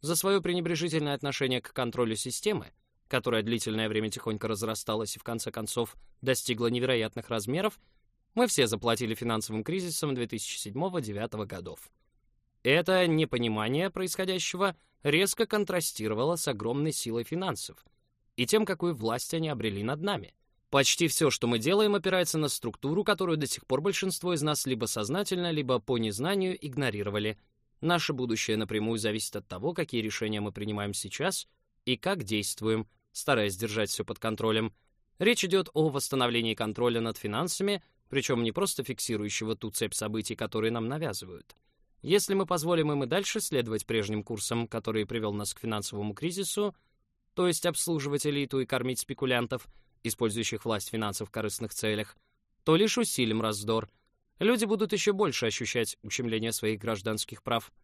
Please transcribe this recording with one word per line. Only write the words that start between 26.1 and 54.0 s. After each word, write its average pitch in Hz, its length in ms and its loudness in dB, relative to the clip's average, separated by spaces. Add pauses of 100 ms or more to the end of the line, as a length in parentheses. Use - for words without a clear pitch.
игнорировали. 107 800 -2 (440)
Наше 160 320 2
будущее 117 420 0
напрямую 110 420 0
зависит 107 380 -2
от 101 100 -8
того, 113 280 -4
какие 127 260 -2
решения 107 400 -2
мы 104 100 -4
принимаем 104 440 -4
сейчас - 520 -4 (380)
и 123 140 2
как 180 260 -2
действуем, 107 640 0 (240)
стараясь 107 420 2
держать 104 360 -2
всё - 120 -4
под - 160 -6
контролем. 110 540 0 (460)
Речь 220 260 4
идёт 185 300 2
о 156 160 4
восстановлении 120 640 0
контроля 117 480 2
над 113 160 -4
финансами, 175 640 -2 (260)
причём 131 340 0
не 113 80 2
просто 175 320 -2
фиксирующего 110 760 -4
ту 110 140 -6
цепь 107 220 -2
событий, 107 420 -4
которые 110 380 0
нам 117 160 -2
навязывают. 117 640 -6 (460)
Если 190 320 2
мы 196 140 2
позволим 160 460 2
им 143 120 0
и - 20 -4
дальше 196 340 0
следовать 113 440 0
прежним 107 400 0
курсам, 117 420 -2
который 110 380 -2
привёл 107 300 -2
нас 104 180 -4
к - 80 -10
финансовому 104 540 -4
кризису, 185 600 -2 (600)
то 180 120 2
есть 175 200 2
обслуживать 147 600 0
элиту 143 340 0
и 123 60 0
кормить 127 340 0
спекулянтов, 127 680 0 (340)
использующих 113 600 0
власть 107 240 -2
финансов 107 400 -2
в - 20 -18
корыстных 107 440 -4
целях, 107 420 -2 (480)
то 156 100 6
лишь 202 220 4
усилим 113 460 2
раздор. 110 480 0 (480)